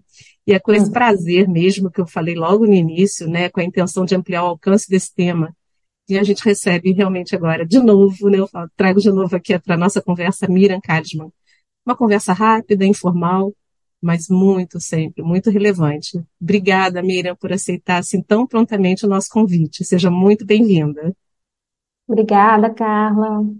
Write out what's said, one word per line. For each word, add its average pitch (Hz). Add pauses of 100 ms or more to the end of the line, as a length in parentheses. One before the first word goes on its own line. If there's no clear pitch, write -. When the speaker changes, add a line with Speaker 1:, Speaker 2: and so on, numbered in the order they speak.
(460)
Speaker 1:
E 202
é 190
com 214
esse 208
Speaker 2:
Uhum. 202
Speaker 1:
prazer 190
mesmo 185
que -
eu 180
falei 170
logo 185
no 208
início, 170
né, 175
com 180
a 170
intenção 180
de 180
ampliar 175
o 180
alcance 196
desse -
tema, 170 (500)
que 190
a 202
gente 202
recebe 190
realmente 185
agora 165
de 202
novo, 196
né, 196
eu 196
falo, 170
trago 190
de 202
novo 190
aqui 180
pra 170
nossa 180
conversa 180
Miriam 190
Kalisman. 160 (540)
Uma 247
conversa 208
rápida, 214
informal, 185 (500)
mas 170
muito 185
sempre, 160
muito 180
relevante. 175 (180)
Obrigada, 190
Miriam, 180
por 185
aceitar 180
assim 180
tão 226
prontamente 202
o -
nosso 196
convite. 175
Seja 180
muito 196
bem-vinda. 175 (880)
Speaker 2:
Obrigada, 214
Carla. 214 (160)